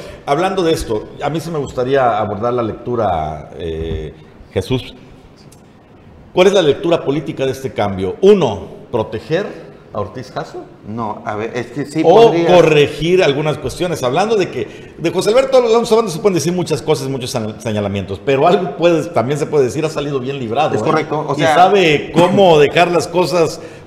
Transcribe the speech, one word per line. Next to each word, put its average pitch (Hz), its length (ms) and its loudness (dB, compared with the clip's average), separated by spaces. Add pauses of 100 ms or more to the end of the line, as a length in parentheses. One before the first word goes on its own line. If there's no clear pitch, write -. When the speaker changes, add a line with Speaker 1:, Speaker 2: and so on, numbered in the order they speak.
(260)
Speaker 1:
hablando 185 360 0
de 165 100 2
esto, 113 360 -4 (140)
a 147 80 -2
mí 160 100 -4
sí 160 100 -10
me 165 80 -6
gustaría 127 600 0
abordar 107 340 -2
la 123 100 -2
lectura, 85 960 -4
eh, 80 540 -6 (400)
Jesús. 123 420 -4 (1400)
¿Cuál 185 160 4
es 190 40 4
la 196 100 4
lectura 160 420 0
política 139 420 -4
de 131 60 -2
este 123 200 -8
cambio? 95 480 -4
Uno, 151 480 4 (240)
proteger 123 540 -4 (460)
a 110 80 -8
Ortiz 107 300 -10
Jasso. 175 340 -12 (220)
Speaker 2:
No, 107 380 -8
a 110 120 -6
ver, 110 180 -6
es 120 140 -4
que 139 180 -8
sí 160 180 -4
Speaker 1:
O 202 220 8
Speaker 2:
podría 170 280 4
Speaker 1:
corregir 156 680 4
algunas 151 340 0
cuestiones. 156 460 -6
Hablando 180 340 0
de 180 140 -2
que - 480 -10
de 160 120 0
José 185 200 -2
Alberto 269 280 4
Alonso 226 380 2
Bando 226 140 2
se 160 80 -8
pueden 190 160 0
decir 165 180 0
muchas 160 300 -2
cosas, 135 260 -2
muchos 127 220 -6
señal-, 107 300 -6
señalamientos, 101 640 -4
pero 139 220 2
algo 180 300 2
puede, 165 340 2
también 131 280 -2
se 151 80 -2
puede 147 180 2
decir, 123 220 -4
ha - 40 -2
salido 143 300 -4
bien 135 180 -6
librado, 131 360 -2
Speaker 2:
Es 120 80 0
Speaker 1:
¿eh? - 20 -4
Speaker 2:
correcto, 156 420 -2
o 143 80 -2
Speaker 1:
Y - 60 -6
Speaker 2:
sea, 160 140 2
Speaker 1:
sabe 180 580 4
cómo 180 460 6
dejar 160 320 4
las 170 180 0
cosas 170 520 0 (260)